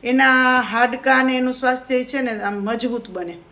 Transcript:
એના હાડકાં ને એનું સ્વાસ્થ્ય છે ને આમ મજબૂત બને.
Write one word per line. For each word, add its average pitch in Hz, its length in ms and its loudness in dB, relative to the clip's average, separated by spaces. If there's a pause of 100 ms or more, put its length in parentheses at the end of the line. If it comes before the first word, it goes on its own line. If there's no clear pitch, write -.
એના 254 560 4
હાડકાં 247 640 2
ને 254 100 0
એનું 254 180 0
સ્વાસ્થ્ય 254 500 -2
છે 269 160 -4
ને 220 220 -4
આમ 202 120 -4
મજબૂત 226 560 -4
બને. 175 280 -10 (140)